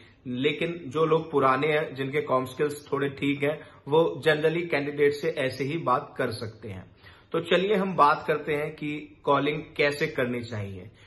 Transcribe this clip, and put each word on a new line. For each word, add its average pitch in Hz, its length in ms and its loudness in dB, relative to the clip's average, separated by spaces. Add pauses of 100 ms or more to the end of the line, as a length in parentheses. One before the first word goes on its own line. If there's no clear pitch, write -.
(280)
लेकिन 151 600 -2
जो 156 180 0
लोग 160 260 2
पुराने 135 360 4
हैं, 151 280 0
जिनके 135 260 -4
कॉम 131 240 0
skills 143 460 -4
थोड़े 139 180 -2
ठीक 139 340 -2
हैं, 151 240 -4 (200)
वो 156 400 2
generally 160 420 2
कैंडिडेट 143 440 2
से 165 160 -2
ऐसे 139 340 -4
ही 143 140 -4
बात 135 400 0
कर 131 140 -2
सकते 107 380 -12
हैं। 92 260 -16 (360)
तो - 80 0
चलिए 185 360 2
हम 190 200 0
बात 151 320 6
करते 151 260 0
हैं 151 220 -4
कि 147 480 -10
calling 147 400 2 (140)
कैसे 151 300 2
करनी 123 360 -2
चाहिए। 101 480 -10 (160)